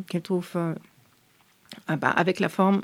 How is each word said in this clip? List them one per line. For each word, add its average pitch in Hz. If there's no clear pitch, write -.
qu'elle 170
trouve, 180
euh, 170
ah 156
bah, 135
avec 180
la 185
forme, 196